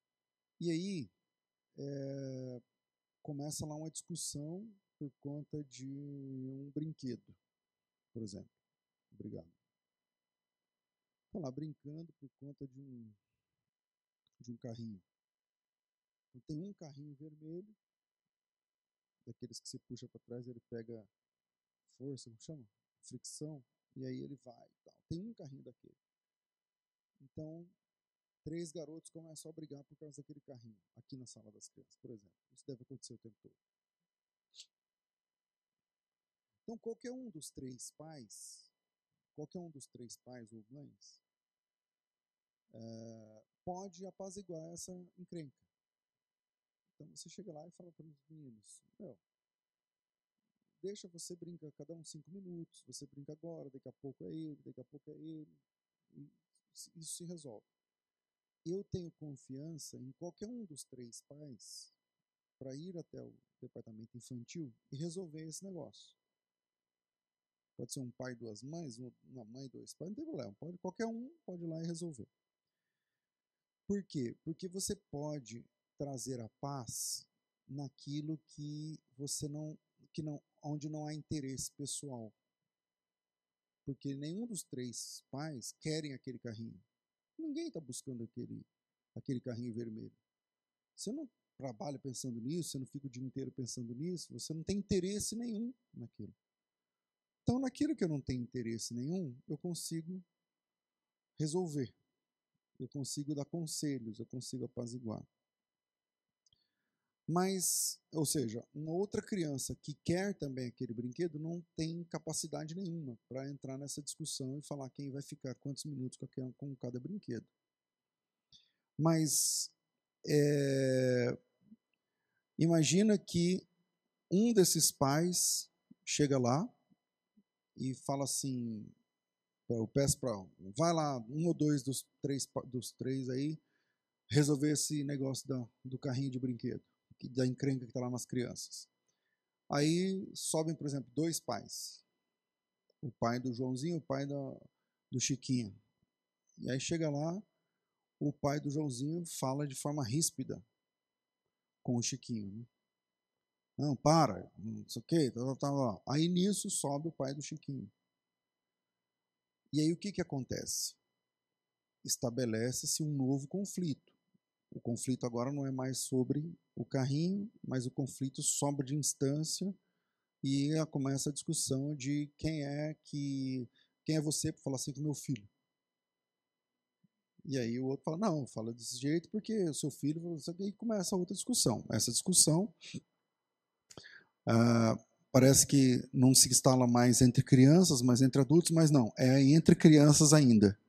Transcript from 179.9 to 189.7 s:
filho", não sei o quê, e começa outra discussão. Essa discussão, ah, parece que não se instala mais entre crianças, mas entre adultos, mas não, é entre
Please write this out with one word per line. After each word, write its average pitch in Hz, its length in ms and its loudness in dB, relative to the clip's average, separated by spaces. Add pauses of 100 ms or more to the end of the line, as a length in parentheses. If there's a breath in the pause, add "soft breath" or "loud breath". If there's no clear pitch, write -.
filho", 156 300 -2
não 170 180 -6
sei 170 160 -8
o - 20 -18
quê, 196 100 -4
e 202 60 -4
começa 208 440 -2
outra 180 180 -2
discussão. 139 560 2
Essa 113 220 2
discussão, - 600 6 (1700 loud breath)
ah, 117 520 8 (320)
parece 131 360 10
que 131 460 8
não 131 220 10
se - 140 10
instala 127 380 8
mais 120 340 8
entre 127 220 10
crianças, 139 600 10
mas 123 200 8
entre 135 180 6
adultos, 156 300 8
mas 160 200 8
não, 127 260 8
é 135 260 8
entre 156 320 10